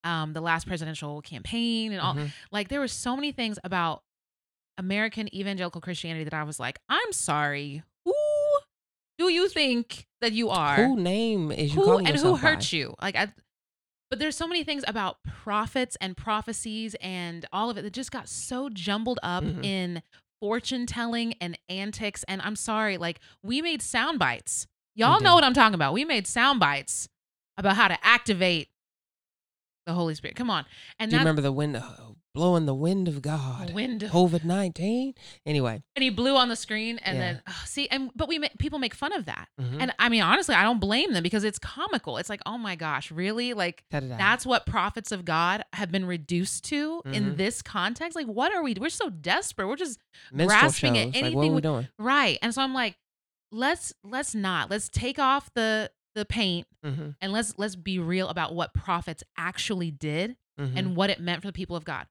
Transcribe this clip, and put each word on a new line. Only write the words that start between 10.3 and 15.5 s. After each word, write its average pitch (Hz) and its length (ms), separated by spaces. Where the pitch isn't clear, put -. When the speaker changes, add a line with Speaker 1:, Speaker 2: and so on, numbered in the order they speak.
Speaker 1:
you 226 160
are? 147 280
Speaker 2:
Who 247 200
name 196 560
is 143 220
you 359 60
Speaker 1:
Who 392 60
Speaker 2:
calling - 200
Speaker 1:
and 285 100
who 285 140
Speaker 2:
yourself 302 100
Speaker 1:
hurt 311 200
Speaker 2:
by? - 180
Speaker 1:
you?" 113 220
Like, 190 140
I, 202 180
but 254 100
there's 302 180
so 330 120
many 339 160
things 285 240
about 208 340
prophets 226 800